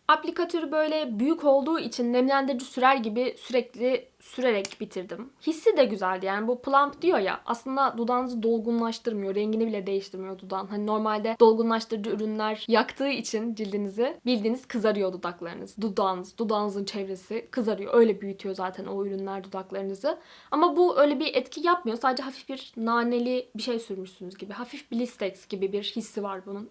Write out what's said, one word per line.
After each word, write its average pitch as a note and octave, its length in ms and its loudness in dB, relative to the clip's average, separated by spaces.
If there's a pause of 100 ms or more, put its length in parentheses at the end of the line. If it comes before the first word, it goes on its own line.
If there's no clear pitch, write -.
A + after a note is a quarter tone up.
Aplikatörü D#4+ 640 0
böyle D#4 480 0
büyük D4+ 240 2
olduğu C#4+ 360 4
için A#3+ 340 -2
nemlendirici C4 520 2
sürer B3+ 300 4
gibi A#3 420 -2
sürekli A#3+ 720 -2 (100)
sürerek A3 600 -2
bitirdim. G3 480 -10 (120)
Hissi E4 360 2
de C#4 80 8
güzeldi. F#3+ 400 -2
Yani G3+ 220 0
bu B3 140 0
plump C#4 400 4
diyor E4+ 180 4
ya, F#3+ 260 -2
aslında C4+ 520 0
dudağınızı B3 460 -2
dolgunlaştırmıyor, A3+ 920 0
rengini G#3+ 320 0
bile G#3 200 -4
değiştirmiyor F#3+ 520 -6
dudağın. F#3+ 280 -6
Hani G#3 200 -4
normalde G#3+ 520 0
dolgunlaştırıcı A3+ 720 6
ürünler G#3+ 580 -2
yaktığı A3+ 400 2
için A#3 480 -4
cildinizi G#3 680 -4
bildiğiniz A#3+ 400 0
kızarıyor G3+ 480 0
dudaklarınız. F3 680 -10
Dudağınız, F#3+ 560 -2
dudağınızın G#3 480 -2
çevresi G3 640 -8
kızarıyor. G3+ 420 -2
Öyle A3+ 280 6
büyütüyor G3 340 -8
zaten F#3+ 300 -6
o G3 200 -4
ürünler G3 380 -6
dudaklarınızı. G3 760 -6 (340)
Ama D#4+ 260 4
bu F4 220 6
öyle D4 200 6
bir D4+ 160 -2
etki D4 320 -2
yapmıyor. E4+ 300 2
Sadece B3+ 260 0
hafif C4+ 260 -14
bir C4+ 280 -12
naneli A#3+ 800 0
bir G#3+ 80 -8
şey A#3 160 -2
sürmüşsünüz F#3+ 580 -12
gibi. G3 160 -12
Hafif A#3+ 380 -12
Blistex A#3 560 -4
gibi F#3+ 260 -4
bir G3+ 100 -2
hissi G#3+ 400 -6
var F#3+ 220 -8
bunun. G3+ 240 -10